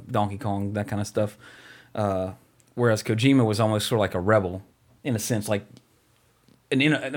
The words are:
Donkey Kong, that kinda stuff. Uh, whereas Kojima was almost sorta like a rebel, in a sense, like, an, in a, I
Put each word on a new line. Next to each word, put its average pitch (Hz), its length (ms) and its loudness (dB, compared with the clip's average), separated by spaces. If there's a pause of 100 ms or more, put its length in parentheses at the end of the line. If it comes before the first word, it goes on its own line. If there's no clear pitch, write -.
Donkey 101 280 -2
Kong, 101 360 -4
that 104 140 -4
kinda 104 160 -4
stuff. 104 340 -2 (560)
Uh, 95 380 -2 (440)
whereas 117 280 2
Kojima 123 420 2
was 107 140 0
almost 110 280 0
sorta 113 120 0
like 95 160 0
a 92 60 -2
rebel, 95 420 2 (400)
in 135 100 -2
a 107 60 -2
sense, 104 300 -4
like, 104 160 -2 (1080)
an, 135 100 2
in 151 120 4
a, 135 60 0
I 131 160 -8